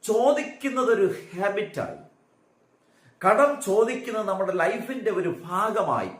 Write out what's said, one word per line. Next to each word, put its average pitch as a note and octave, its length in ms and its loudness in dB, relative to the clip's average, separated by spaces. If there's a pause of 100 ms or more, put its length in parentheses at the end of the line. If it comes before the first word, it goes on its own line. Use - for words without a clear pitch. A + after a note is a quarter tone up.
ചോദിക്കുന്നതൊരു B3 1000 2 (240)
ഹാബിറ്റായി, F3+ 680 -4 (1200)
കടം A#3 260 6 (160)
ചോദിക്കുന്നത് A3+ 640 0
നമ്മുടെ F#3+ 320 -2
ലൈഫിന്റെ A3+ 580 -2
ഒരു - 120 -2 (160)
ഭാഗമായി F3+ 720 -2